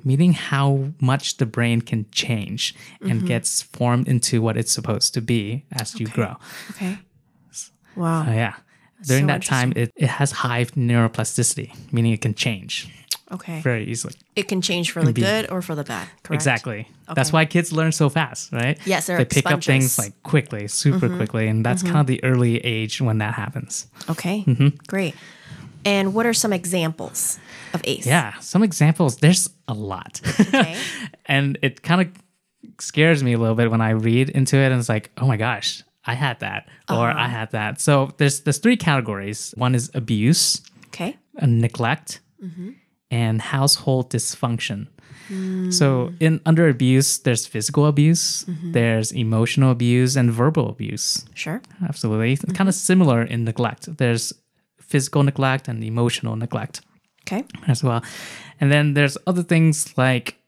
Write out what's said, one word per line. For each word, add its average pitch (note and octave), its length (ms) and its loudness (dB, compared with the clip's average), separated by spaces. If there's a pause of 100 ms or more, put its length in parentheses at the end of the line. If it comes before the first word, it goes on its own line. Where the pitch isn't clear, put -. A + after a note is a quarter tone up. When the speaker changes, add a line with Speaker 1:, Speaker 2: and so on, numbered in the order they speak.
Speaker 1:
meaning D3 280 4
how C#3 680 0
much C3+ 360 0
the C3+ 100 0
brain A#2 360 0
can G#2+ 280 -4
change - 640 -4 (260)
and F#3+ 180 -2
Speaker 2:
Mm-hmm. F3+ 80 -2
Speaker 1:
gets E3+ 360 -2
formed B2 460 0
into B2 340 2
what A2+ 140 0
it's A2+ 160 -2
supposed - 420 -2
to B2+ 60 -2
be A#2 520 -2
as B2+ 280 -8
you A2+ 60 -2
Speaker 2:
Okay. A2 80 -8
Speaker 1:
grow. G#2+ 220 -2 (340)
Speaker 2:
Okay. F#3+ 280 -6 (960)
Wow. E3 300 0
Speaker 1:
So, B2 60 0
yeah. A2 220 0 (520)
During C3+ 180 4
Speaker 2:
So - 40 2
Speaker 1:
that D3 140 0
time, B2+ 280 0
Speaker 2:
interesting. A#2+ 280 -2
Speaker 1:
it, - 60 2
it C3 60 2
has C#3 220 -2
high A#2+ 320 -2
neuroplasticity, A#2+ 1080 0 (200)
meaning A#2 200 2
it G#2+ 80 -2
can A2 140 -2
change - 540 -6 (440)
Speaker 2:
Okay. F3 280 -12
Speaker 1:
very B2 240 -2
easily. A2+ 300 -8 (220)
Speaker 2:
It G3 120 -2
can F#3 140 -2
change F3 300 -2
for E3+ 80 -6
Speaker 1:
And D#3+ 80 4
Speaker 2:
the A#2+ 40 2
Speaker 1:
be A2+ 100 0
Speaker 2:
good G#3+ 280 0
or F#3 100 -4
for E3+ 140 -8
the D3 80 -6
bad, A2 240 -8 (160)
correct? - 180 -6
Speaker 1:
Exactly. A#2+ 400 -2 (280)
Speaker 2:
Okay. D#3 60 -12
Speaker 1:
That's D#3+ 180 2
why D#3+ 120 4
kids E3+ 280 0
learn D#3+ 200 0
so D#3 160 2
fast, - 440 -4
right? B2+ 340 -2
Speaker 2:
Yes, F#3 200 -2
they're F3+ 120 -2
Speaker 1:
They C3 60 4
pick C3+ 260 0
up D#3 140 0
things, C3+ 280 2
Speaker 2:
sponges. - 60 -2
Speaker 1:
like, G2+ 240 -8
quickly, A2 460 -2
super D3 400 2
Speaker 2:
Mm-hmm. - 80 -2
Speaker 1:
quickly, A2 320 -2
and A2 180 2
that's F3 160 0
Speaker 2:
Mm-hmm. F3 100 -2
Speaker 1:
kind D#3 100 4
of C#3 40 4
the B2+ 160 0
early B2 360 2
age A2 420 -4
when A2+ 180 0
that G#2+ 160 -2
happens. - 540 -10 (200)
Speaker 2:
Okay. F#3 380 -6
Speaker 1:
Mm-hmm. C3+ 220 4 (180)
Speaker 2:
Great. F#3+ 280 -4 (680)
And G3 300 0
what A3+ 120 0
are A#3 80 0
some A3 180 0
examples F3 840 -4 (340)
of - 120 -4
ace? - 220 -4
Speaker 1:
Yeah, B2+ 340 2
some - 220 0
examples. D#3 540 2
There's E3+ 320 4 (200)
a A#2+ 60 -6
lot. G2 500 -10
<laughs> - 160 -2
Speaker 2:
Okay. G3 360 2 (500)
Speaker 1:
And C#3 360 0
it C3+ 200 -2
kind E3+ 200 4
of F3+ 60 0 (720)
scares D3+ 440 2
me B2 80 2
a A#2 60 2
little A2+ 180 2
bit A#2 140 2
when A2+ 100 2
I A2 100 2
read A2+ 400 2
into C3+ 260 2
it, C3+ 160 4
and B2+ 60 2
it's A#2 100 -2
like, G#2+ 300 -2
Oh B2+ 80 0
my B2+ 100 2
gosh, A2 460 -4 (240)
"I A#2 80 -2
had B2+ 260 -2
that," G2+ 280 -8 (200)
or, A#2 220 2
Speaker 2:
Uh-huh. A#2 160 -2
Speaker 1:
"I - 20 -4
had A2+ 220 -6
that." G#2+ 300 -4
So C#3 380 2
there's, C#3 220 2
there's - 180 -2
three A#3+ 180 4
categories. A2 800 -4
One B2 180 2
is A#2+ 200 -2
abuse, A#2 680 0 (260)
Speaker 2:
Okay. G3 280 -10 (240)
Speaker 1:
uh, D#3 60 2
neglect, A#2 760 0 (220)
Speaker 2:
Mm-hmm. F3+ 280 -12 (400)
Speaker 1:
and A2+ 300 0
household C3+ 720 0
dysfunction. A2+ 760 -4 (440)
Speaker 2:
Mm. F#3 420 -4
Speaker 1:
So C3+ 480 2
in, D#3+ 260 4
under D#3+ 220 6
abuse, C3 500 4
there's - 280 0
physical C#3+ 400 0
abuse, D3+ 580 2
Speaker 2:
Mm-hmm. E3+ 280 -8
Speaker 1:
there's A2+ 400 2
emotional A#2 600 2
abuse, B2 440 2
and B2 140 4
verbal A#2+ 380 2
abuse. - 560 -6 (100)
Speaker 2:
Sure. F#3+ 260 -8 (220)
Speaker 1:
Absolutely. A2+ 520 0
It's C#3+ 80 -4
Speaker 2:
Mm-hmm. F3+ 140 -4
Speaker 1:
kinda F#3+ 160 2
similar F3 500 4
in A#2 220 -2
neglect. A#2 520 -4
There's A#2 360 0 (460)
physical C#3+ 460 0
neglect C3+ 440 0
and A2+ 140 -6
emotional A2+ 540 -2
neglect A2 440 -6 (460)
Speaker 2:
Okay. - 160 -4 (240)
Speaker 1:
as C3 160 2
well. A#2 200 0 (580)
And C#3 100 4
then D3 240 4
there's C#3+ 320 2
other F3+ 160 0
things D#3+ 560 2
like B2+ 380 0 (120)